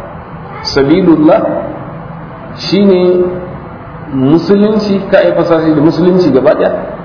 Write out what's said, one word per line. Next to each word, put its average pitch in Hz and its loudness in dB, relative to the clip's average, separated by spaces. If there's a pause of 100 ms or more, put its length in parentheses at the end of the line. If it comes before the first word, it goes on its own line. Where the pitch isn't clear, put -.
(600)
sabilullah 156 2 (1160)
shine 180 2 (880)
musulunci, 196 2 (120)
ka 190 4
ai 175 2
fasasi 160 2
da 147 2
musulunci 165 2
gaba 131 4
ɗaya, - 0 (340)